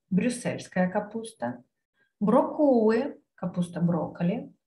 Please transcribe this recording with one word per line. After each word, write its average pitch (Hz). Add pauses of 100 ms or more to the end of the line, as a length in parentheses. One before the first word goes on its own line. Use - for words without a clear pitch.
брюссельская 185
капуста. 226 (560)
Брокколи, 247 (140)
капуста 175
брокколи. 175 (140)